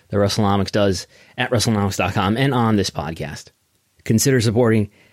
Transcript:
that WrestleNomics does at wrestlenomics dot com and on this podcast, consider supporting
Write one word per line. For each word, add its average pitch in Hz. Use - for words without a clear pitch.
that -
WrestleNomics 101
does 101
at 123
wrestlenomics 104
dot 92
com 101
and 135
on 113
this 98
podcast, 73
consider 120
supporting 110